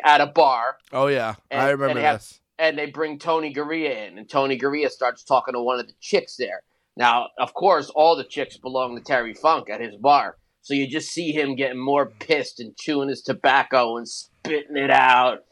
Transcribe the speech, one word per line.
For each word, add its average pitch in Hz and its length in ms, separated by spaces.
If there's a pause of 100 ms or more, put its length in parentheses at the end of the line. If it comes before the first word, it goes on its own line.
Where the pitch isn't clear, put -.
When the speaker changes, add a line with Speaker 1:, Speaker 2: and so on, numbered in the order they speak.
Speaker 1:
at 147 160
a 147 60
bar. 131 500 (160)
Speaker 2:
Oh, 135 160
yeah, 117 260 (160)
Speaker 1:
And, 139 100
Speaker 2:
I 135 100
remember 139 180
Speaker 1:
and 127 100
they 120 40
have, 147 180
Speaker 2:
this. - 200 (180)
Speaker 1:
and 160 200
they 151 80
bring 147 320
Tony 160 340
Garea 143 560
in, 90 100
and 107 120
Tony 139 280
Garea 139 300
starts 123 360
talking 127 300
to 123 60
one 123 200
of 113 60
the - 140
chicks - 360
there. 95 260 (340)
Now, 120 320 (100)
of 123 160
course, 170 360
all 160 260
the 135 80
chicks - 340
belong 131 380
to 117 60
Terry 117 320
Funk 156 360
at 104 100
his 107 160
bar. 117 400 (280)
So 143 100
you 139 120
just 147 240
see 165 220
him 143 240
getting 127 220
more 139 280
pissed - 540
and 110 160
chewing 143 320
his 131 140
tobacco 127 760
and 117 120
spitting - 680
it 139 140
out. 127 480 (140)